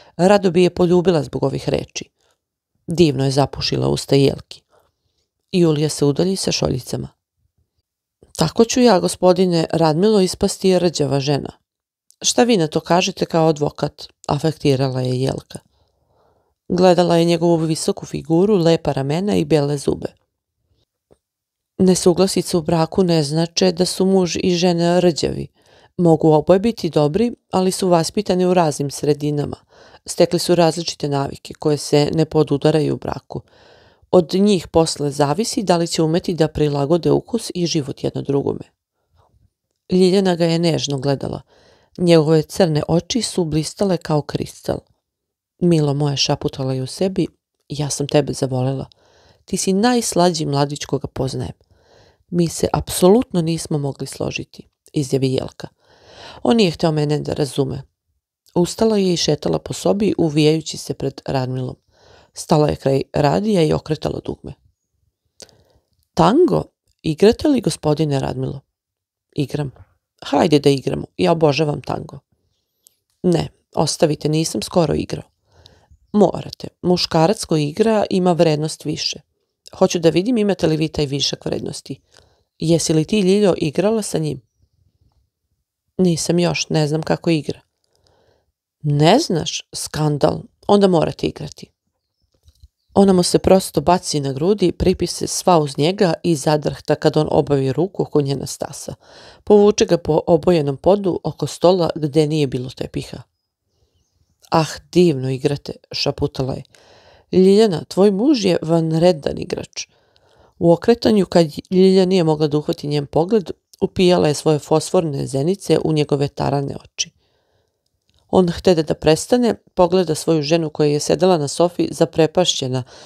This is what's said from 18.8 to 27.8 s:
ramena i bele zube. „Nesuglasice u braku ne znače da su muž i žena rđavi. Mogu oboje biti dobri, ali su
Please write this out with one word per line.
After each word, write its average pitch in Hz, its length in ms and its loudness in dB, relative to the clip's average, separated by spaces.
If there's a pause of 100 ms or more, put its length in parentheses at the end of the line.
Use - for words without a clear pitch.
ramena 156 440 -2
i 175 100 2
bele 147 320 0
zube. - 360 -4 (1600)
„Nesuglasice 185 800 2
u 170 40 0
braku 160 420 0
ne 170 200 2
znače 165 480 0
da 175 140 0
su 185 200 -2
muž 185 380 2
i 180 120 2
žena 175 440 2
rđavi. 139 480 0 (500)
Mogu 160 340 4
oboje 151 280 4
biti 202 300 -2
dobri, 156 440 0 (180)
ali 185 200 0
su 185 180 -2